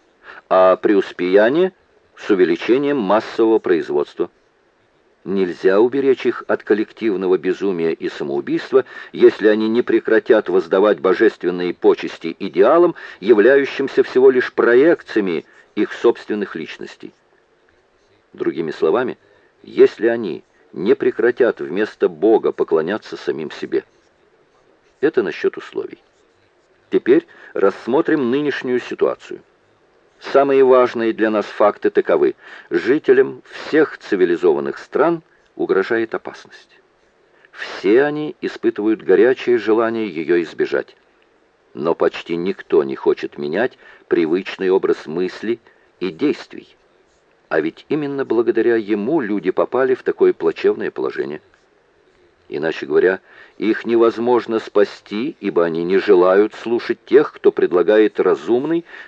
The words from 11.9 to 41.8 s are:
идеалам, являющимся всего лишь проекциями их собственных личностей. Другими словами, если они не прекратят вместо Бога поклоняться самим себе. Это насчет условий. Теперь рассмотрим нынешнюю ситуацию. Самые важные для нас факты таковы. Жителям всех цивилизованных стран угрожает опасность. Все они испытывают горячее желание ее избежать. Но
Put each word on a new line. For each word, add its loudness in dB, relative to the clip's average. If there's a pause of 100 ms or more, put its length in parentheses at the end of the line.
идеалам, 2 (280)
являющимся 2
всего 4
лишь 0
проекциями 0 (300)
их -2
собственных -2
личностей. -16 (1200)
Другими -6
словами, -2 (460)
если 2
они -6 (300)
не 0
прекратят 0
вместо -4
Бога 2
поклоняться -4
самим -8
себе. -6 (1160)
Это 0
насчет -4
условий. -12 (920)
Теперь 2 (280)
рассмотрим -2
нынешнюю -2
ситуацию. -6 (800)
Самые 2
важные 2
для 0
нас -2
факты 0
таковы. 0 (340)
Жителям 0 (100)
всех -2
цивилизованных 0
стран -2 (340)
угрожает -2
опасность. -16 (720)
Все 0
они -4
испытывают -2
горячее 2
желание 0
ее -2
избежать. -6 (800)
Но -2